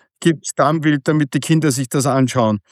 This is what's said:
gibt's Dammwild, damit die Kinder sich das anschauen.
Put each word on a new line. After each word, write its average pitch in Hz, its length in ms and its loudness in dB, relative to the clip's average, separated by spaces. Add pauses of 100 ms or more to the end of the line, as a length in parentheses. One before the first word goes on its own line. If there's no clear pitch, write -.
(220)
gibt's 160 340 -2
Dammwild, 151 480 0
damit 147 300 0
die 143 80 0
Kinder 156 300 0
sich 127 180 -4
das 139 160 -2
anschauen. 123 540 0 (120)